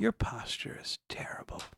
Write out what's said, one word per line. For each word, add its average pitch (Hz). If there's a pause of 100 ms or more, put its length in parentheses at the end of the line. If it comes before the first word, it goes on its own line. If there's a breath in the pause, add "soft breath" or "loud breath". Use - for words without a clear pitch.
Your 214
posture -
is - (120)
terrible. - (160)